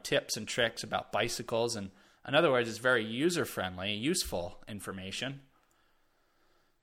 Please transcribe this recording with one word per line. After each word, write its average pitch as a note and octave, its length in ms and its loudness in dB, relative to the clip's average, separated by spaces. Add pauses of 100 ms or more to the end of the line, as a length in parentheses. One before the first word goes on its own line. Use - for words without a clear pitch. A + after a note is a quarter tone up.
tips - 340 0
and G#2+ 120 -6
tricks A#2 340 0
about - 300 -2
bicycles. A#2 640 0
And F#2+ 140 -8 (360)
in C3 80 -2
other D#3+ 160 6
words, A#2+ 180 4
it's G#2+ 100 -6
very A#2+ 260 4
user-friendly, A2 880 0
useful G#2 760 -2
information. G#2 760 -8 (1400)